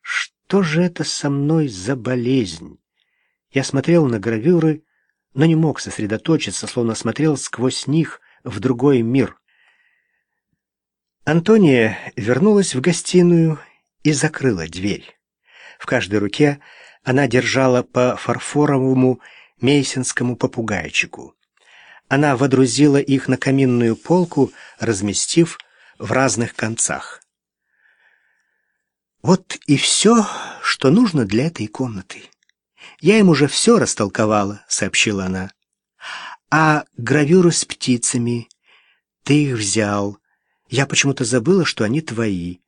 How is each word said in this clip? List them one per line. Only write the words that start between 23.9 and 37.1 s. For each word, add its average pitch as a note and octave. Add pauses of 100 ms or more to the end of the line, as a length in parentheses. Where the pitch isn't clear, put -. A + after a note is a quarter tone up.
полку, E3 (260)
разместив G#2 (400)
в G2+
разных A#2+
концах. - (2000)
"Вот - (100)
и D3
все, G#3+ (360)
что -
нужно E3+
для G#2+
этой C3+
комнаты. A2 (800)
Я G3
им G3
уже C#3+
все A#3
растолковала", — G#2
сообщила G2
она. F#2 (1000)
"А D3+ (120)
гравюры D3+